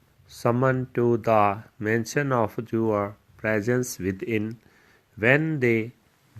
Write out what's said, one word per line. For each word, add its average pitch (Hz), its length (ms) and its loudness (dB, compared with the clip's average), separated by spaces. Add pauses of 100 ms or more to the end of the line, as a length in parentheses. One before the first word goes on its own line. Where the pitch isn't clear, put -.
(280)
summon 127 540 0 (140)
to 120 100 2 (240)
the 110 140 4 (460)
mention 117 500 -2
of 110 180 0 (160)
your 113 300 0 (400)
presence 113 480 0 (160)
within, 104 420 -4 (760)
when 143 220 4 (180)
they 117 280 0 (480)